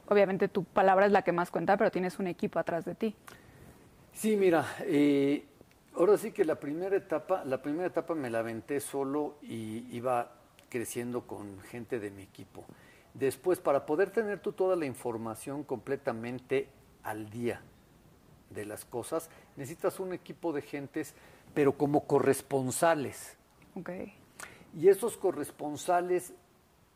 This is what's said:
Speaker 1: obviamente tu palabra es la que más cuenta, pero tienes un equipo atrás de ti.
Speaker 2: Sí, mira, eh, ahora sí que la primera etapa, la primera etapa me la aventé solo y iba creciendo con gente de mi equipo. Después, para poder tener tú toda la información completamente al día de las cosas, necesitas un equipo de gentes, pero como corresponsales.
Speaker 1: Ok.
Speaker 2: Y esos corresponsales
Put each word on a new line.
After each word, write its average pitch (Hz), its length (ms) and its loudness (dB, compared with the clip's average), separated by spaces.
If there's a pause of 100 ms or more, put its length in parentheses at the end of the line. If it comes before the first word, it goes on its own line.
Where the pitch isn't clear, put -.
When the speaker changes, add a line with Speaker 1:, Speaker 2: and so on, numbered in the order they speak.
Speaker 1:
obviamente 196 400 4
tu 190 160 -2
palabra 190 440 6
es 202 40 4
la 190 120 6
que 175 100 2
más 175 180 0
cuenta, 175 240 2
pero 202 160 2
tienes 180 280 -2
un 196 80 -2
equipo 175 300 -4
atrás 165 280 -4
de 175 100 -8
ti. 220 200 -4 (1000)
Speaker 2:
Sí, 214 240 2
mira, 170 280 6 (160)
eh, 143 600 4 (540)
ahora 185 200 6
sí 214 140 -6
que 196 140 0
la 156 100 0
primera 170 400 -4
etapa, 175 480 -2
la 131 180 -4
primera 160 260 -4
etapa 165 280 -4
me 135 140 -4
la 113 100 0
aventé 113 400 -4
solo 139 640 -4
y 113 520 -8
iba 120 380 -2 (380)
creciendo 120 580 -6
con 101 360 -12
gente 120 360 -8
de 101 120 -8
mi 98 100 -18
equipo. - 420 -20 (500)
Después, 135 460 0
para 139 260 0
poder 175 260 0
tener 208 280 -2
tú 202 140 -6
toda 185 240 2
la 160 80 -2
información 120 800 -8
completamente 127 1040 -4 (340)
al 107 260 -8
día 113 300 -4 (920)
de 104 140 -8
las 104 200 -12
cosas, 131 440 -8 (280)
necesitas 151 420 -4
un 185 140 -6
equipo 170 400 -6
de 143 80 -4
gentes, 143 520 -8 (400)
pero 139 240 4
como 147 280 2
corresponsales. 135 1300 2 (400)
Speaker 1:
Ok. 180 140 -10 (880)
Speaker 2:
Y 156 120 6
esos 202 280 4
corresponsales 175 1160 -2 (640)